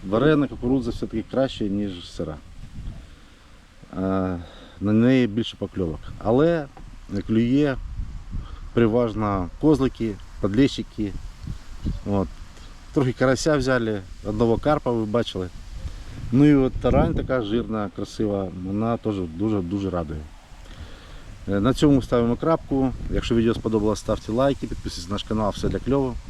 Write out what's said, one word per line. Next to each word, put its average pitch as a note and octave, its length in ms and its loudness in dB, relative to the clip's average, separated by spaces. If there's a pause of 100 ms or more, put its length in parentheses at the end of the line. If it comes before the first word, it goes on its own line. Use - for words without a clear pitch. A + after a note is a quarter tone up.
Варена C#3 380 4
кукурудза A#2+ 440 0
все-таки A2 400 -4
краще, A#2+ 380 0
ніж G2 420 -4
сира. D#2 240 -8 (1600)
Е, F#2+ 460 0 (420)
на G2+ 120 2
неї B2 340 6
більше G#2+ 300 -2
покльовок. F2+ 420 -4 (180)
Але C#3+ 500 4 (600)
клює B2+ 480 4 (960)
переважно G#2+ 760 2 (120)
козлики, B2 540 2 (260)
подлещики. G#2+ 720 0 (920)
От. G2+ 220 0 (680)
Трохи B2+ 200 2
карася C3+ 440 4
взяли, A#2+ 440 0 (240)
одного A2 320 4
карпа C#3+ 340 2
ви A2+ 140 0
бачили. G#2 440 -2 (840)
Ну C3+ 140 6
і D3 100 8
от C3 180 4
тарань C#3+ 420 4
така B2+ 260 0
жирна, G#2+ 540 -2
красива, G2+ 520 -2 (180)
вона G#2+ 320 0
теж G#2+ 180 -2
дуже-дуже F#2+ 720 -2
радує. E2 300 -4 (1300)
Е, G2+ 100 2
на B2 140 4
цьому C#3+ 280 6
ставимо A#2+ 340 2
крапку. C3+ 580 0 (180)
Якщо G2+ 240 0
відео A2+ 180 4
сподобалось, G#2+ 460 0
ставте - 320 -4
лайки, C3 360 0
підписуйтесь F2+ 420 -8
на G2 40 -4
наш G2+ 100 -6
канал, G#2+ 260 0
все - 200 -2
для - 100 -2
кльову. C3 360 0 (140)